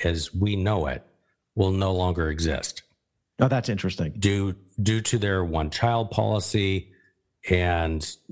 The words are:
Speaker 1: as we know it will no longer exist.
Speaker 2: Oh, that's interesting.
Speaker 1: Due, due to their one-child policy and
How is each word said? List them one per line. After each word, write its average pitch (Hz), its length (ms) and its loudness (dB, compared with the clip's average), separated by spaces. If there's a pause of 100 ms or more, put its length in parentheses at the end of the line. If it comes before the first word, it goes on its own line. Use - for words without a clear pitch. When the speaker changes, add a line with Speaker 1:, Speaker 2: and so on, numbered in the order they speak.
Speaker 1:
as 82 300 -2
we 101 220 0
know 95 320 0
it 64 180 -8 (480)
will 95 180 2
no 98 200 2
longer 90 360 0
exist. 78 540 -2 (580)
Speaker 2:
Oh, 131 80 4
that's 123 220 0
interesting. 90 480 -2
Speaker 1:
Due, 98 380 2 (260)
due 110 180 2
to 113 160 -2
their 101 260 2
one-child 90 680 0
policy 104 840 0 (580)
and 85 680 0 (160)